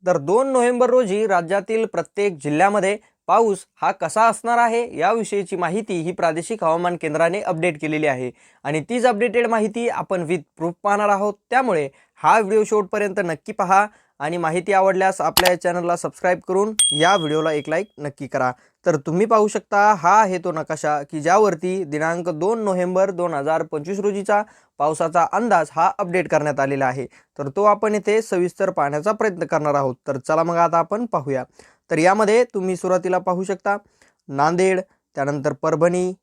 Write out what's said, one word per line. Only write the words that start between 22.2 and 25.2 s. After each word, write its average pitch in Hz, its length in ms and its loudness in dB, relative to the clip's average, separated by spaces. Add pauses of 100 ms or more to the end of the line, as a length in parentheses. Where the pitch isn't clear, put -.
दोन 180 300 -2
नोव्हेंबर 185 520 0
दोन 175 240 -4
हजार 151 280 0
पंचवीस 160 360 -6
रोजीचा 208 440 0 (360)
पावसाचा 160 540 0